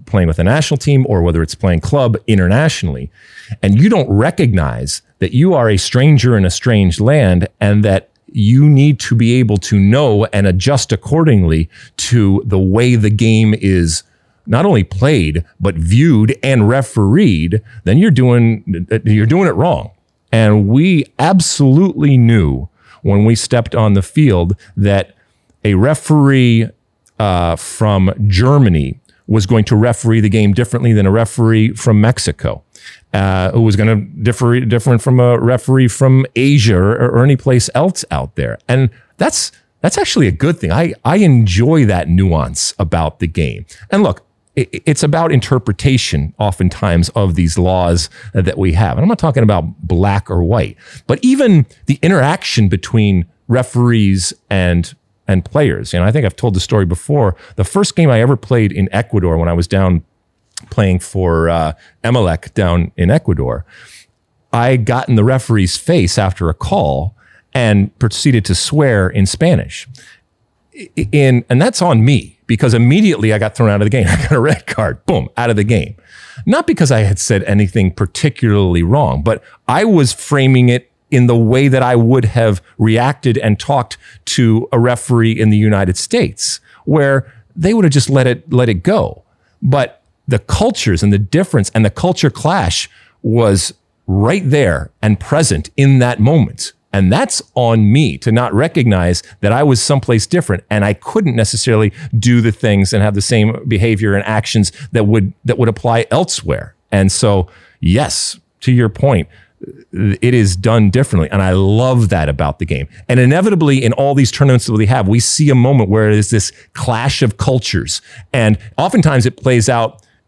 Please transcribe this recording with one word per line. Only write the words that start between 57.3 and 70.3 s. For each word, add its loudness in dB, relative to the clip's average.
The -2
first -2
game 2
I 2
ever 2
played -2
in -2
Ecuador, -2
when -2
I -2
was -2
down 0
playing 0
for, -2
uh, -2
Emelec -2
down 0
in 0
Ecuador, -2
I 0
got -4
in 2
the 4
referee's 0
face 0
after -2
a -2
call -4
and 0
proceeded 0
to -2
swear 0
in 0
Spanish. -2